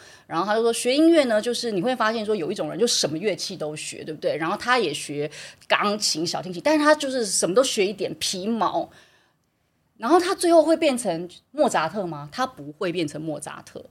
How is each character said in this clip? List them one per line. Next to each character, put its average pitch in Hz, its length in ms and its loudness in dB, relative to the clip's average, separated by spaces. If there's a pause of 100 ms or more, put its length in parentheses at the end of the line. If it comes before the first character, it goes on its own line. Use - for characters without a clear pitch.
(280)
然 165 140 -4
后 185 40 -2
他 208 100 0
就 226 80 2
说， 233 100 2
学 240 240 0
音 320 140 8
乐 320 140 6
呢， 214 160 2
就 233 120 -2
是 233 180 -4
你 196 100 -2
会 254 140 0
发 226 160 0
现 226 140 -4
说， 214 100 0
有 165 160 -2
一 214 40 -4
种 170 160 -4
人 147 80 -6
就 226 80 2
什 190 220 2
么 156 100 -4
乐 185 180 -2
器 - 180 -8
都 151 220 -8
学， - 260 -12
对 156 120 -10
不 156 60 -16
对？ 156 180 0
然 160 120 -2
后 202 60 -2
他 247 220 0
也 170 160 0
学 147 360 -6 (380)
钢 202 300 2
琴、 175 280 -2
小 165 140 -4
提 143 100 -8
琴， 175 140 -8
但 311 120 4
是 302 60 2
他 302 120 6
就 294 160 -2
是 254 140 -2
什 190 220 0
么 170 80 0
都 247 80 6
学 226 240 0
一 214 60 -2
点， 185 260 -6
皮 190 300 -4
毛。 220 420 -2 (1080)
然 226 120 -2
后 349 80 8
他 359 160 0
最 349 180 2
后 330 100 10
会 320 120 4
变 311 220 2
成 180 320 -4 (240)
莫 277 160 2
扎 165 180 0
特 185 200 -4
吗？ 151 260 -10
他 254 140 -2
不 151 260 -12
会 185 180 -4
变 170 160 -2
成 151 140 -8
莫 156 180 -6
扎 - 260 -14
特， - 260 -16